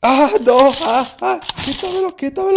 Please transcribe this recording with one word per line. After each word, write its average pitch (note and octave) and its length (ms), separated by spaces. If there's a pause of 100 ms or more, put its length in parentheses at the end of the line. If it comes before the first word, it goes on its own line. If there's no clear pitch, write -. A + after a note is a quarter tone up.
¡Ah, C4 300 (140)
no! B3 120 (240)
¡Ah, B3 240 (140)
ah! F#4 200 (260)
¡Quítamelo, F#4 500
quítamelo, F#4+ 420